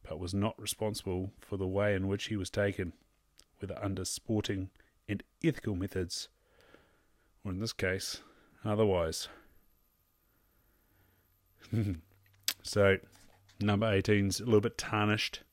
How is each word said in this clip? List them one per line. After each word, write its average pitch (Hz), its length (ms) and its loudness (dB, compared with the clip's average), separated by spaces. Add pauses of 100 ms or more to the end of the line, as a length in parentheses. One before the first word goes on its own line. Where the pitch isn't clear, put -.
but 80 180 -10
was 90 140 -6
not 101 260 -2
responsible 101 800 -4
for - 160 -8
the 95 100 -2
way 98 280 2
in 95 140 0
which 98 180 -2
he 107 100 -4
was 95 140 -4
taken, 98 420 0 (680)
whether - 240 -8
under 95 220 -2
sporting 101 680 -2 (380)
and 104 140 -6 (200)
ethical 143 320 0
methods, 92 540 -4 (1160)
or 98 80 -4
in 92 80 -4
this 110 120 -4
case, - 480 -4 (420)
otherwise. 98 680 2 (2500)
<laughs> 107 60 0 (840)
So, 98 360 4 (600)
number 104 300 4
eighteen's 98 500 4
a 104 40 -8
little 110 160 6
bit 113 160 -2
tarnished. 107 640 0 (120)